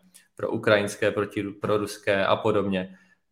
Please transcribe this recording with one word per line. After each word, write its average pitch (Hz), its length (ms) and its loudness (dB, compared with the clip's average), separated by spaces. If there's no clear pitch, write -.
proukrajinské, 104 760 0
proti-, 101 400 -4
proruské 101 760 -2
a 107 100 2
podobně. 98 640 0